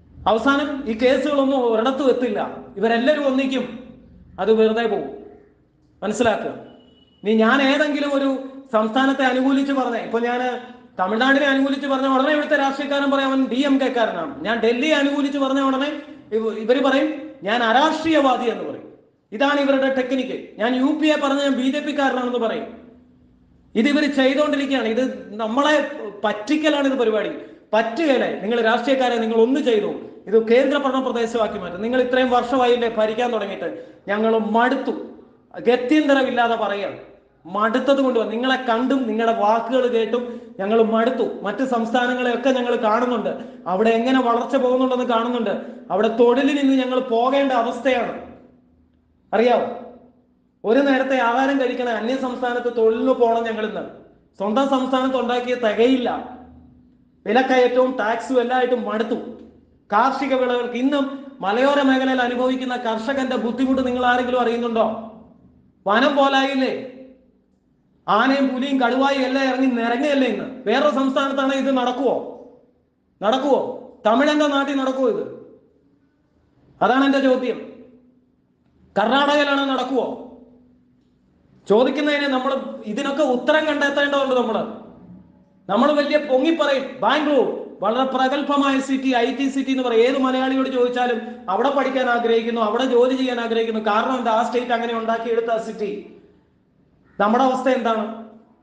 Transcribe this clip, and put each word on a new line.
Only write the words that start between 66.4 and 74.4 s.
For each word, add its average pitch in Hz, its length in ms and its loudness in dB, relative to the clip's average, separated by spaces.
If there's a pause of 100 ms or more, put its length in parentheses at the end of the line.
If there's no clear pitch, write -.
ആനയും 254 400 2
പുലിയും 254 340 -2
കടുവായും 262 400 2
എല്ലാം 262 280 0
ഇറങ്ങി 262 180 0
നിരങ്ങയല്ലേ 247 600 0
ഇന്ന്? 202 200 -4 (180)
വേറൊരു 269 300 2
സംസ്ഥാനത്താണ് 269 600 0
ഇത് 269 220 0
നടക്കുവോ? 247 380 0 (1080)
നടക്കുവോ? 254 400 2 (440)
തമിഴന്റെ 294 420 4